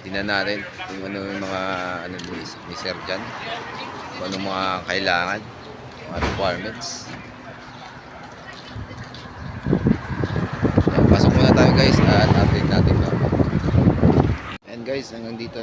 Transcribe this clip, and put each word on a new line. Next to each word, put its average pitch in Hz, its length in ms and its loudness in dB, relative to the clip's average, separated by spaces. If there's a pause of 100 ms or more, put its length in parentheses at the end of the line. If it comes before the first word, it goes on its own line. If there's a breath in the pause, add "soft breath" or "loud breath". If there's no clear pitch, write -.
Tingnan 98 240 -6
natin 101 320 0 (240)
kung 98 160 -10
ano 98 160 -8
yung 98 240 -8
mga, 95 220 -4 (420)
ano, 90 120 -10 (120)
ni, 64 160 -10
ni - 320 -14
Sir 92 160 -8 (160)
Jan. 95 160 -6 (880)
Kung 90 140 -8
ano 95 80 -6
mga 95 300 -2 (180)
kailangan, 90 560 0 (720)
mga 85 60 -6 (100)
requirements. 98 800 -6 (3750)
Ayan, - 160 6
pasok - 240 8
muna 127 240 6
tayo - 160 8
guys - 320 6
at - 320 6
update - 320 4
natin 185 320 4
to. - 100 2 (1600)
Ayan 117 160 -12
guys, 131 240 -4
hanggang 113 320 -10
dito 117 220 -8